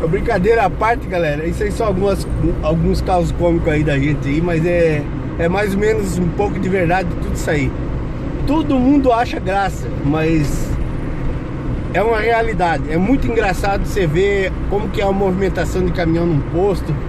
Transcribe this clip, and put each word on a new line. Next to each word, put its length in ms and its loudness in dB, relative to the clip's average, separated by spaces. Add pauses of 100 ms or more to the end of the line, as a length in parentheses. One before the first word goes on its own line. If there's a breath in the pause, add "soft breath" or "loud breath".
Brincadeira 560 2
à 60 2
parte, 360 -2
galera. 400 -2
Isso 160 -2
aí 80 0
são 160 -2
algumas, 400 0 (360)
alguns 400 2
casos 300 2
cômicos 360 2
aí 160 2
da 140 2
gente 280 0
aí, 140 0
mas 240 0
é, 380 2 (360)
é 100 2
mais 260 0
ou 60 0
menos 380 0
um 100 2
pouco 300 -2
de 100 -2
verdade 400 2 (140)
tudo 120 -2
isso 160 -4
aí. 200 0 (760)
Todo 320 2
mundo 340 4
acha 260 0
graça, 480 -2 (180)
mas 640 0 (1200)
é 100 2
uma 180 2
realidade. 720 0
É 80 0
muito 280 2
engraçado 600 0
você 200 0
ver 460 2 (160)
como 200 -2
que 120 -2
é 40 0
a 80 2
movimentação 720 0
de 80 0
caminhão 340 0
num 140 2
posto. 540 0 (140)